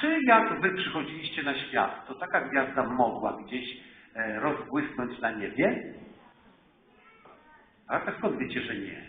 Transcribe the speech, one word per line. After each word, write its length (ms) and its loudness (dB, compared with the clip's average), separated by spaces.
czy 220 2
jak 380 8
wy 140 2
przychodziliście 680 -4
na 120 0
świat, 520 0
to 80 -8
taka 260 0
gwiazda 420 2
mogła 600 0
gdzieś, 320 -8
e, 240 -2
rozbłysnąć 800 -2
na 120 0
niebie? 640 0
A 120 -2
tak 180 -6
skąd 200 0
wiecie, 240 -4
że 140 -6
nie? 340 -10